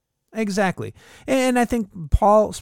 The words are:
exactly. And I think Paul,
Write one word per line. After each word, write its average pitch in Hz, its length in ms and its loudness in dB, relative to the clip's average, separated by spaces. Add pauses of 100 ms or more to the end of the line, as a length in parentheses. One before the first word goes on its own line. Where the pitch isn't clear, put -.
(320)
exactly. 196 600 -4 (320)
And 254 320 0
I 240 60 2
think 226 260 -4 (200)
Paul, 208 520 4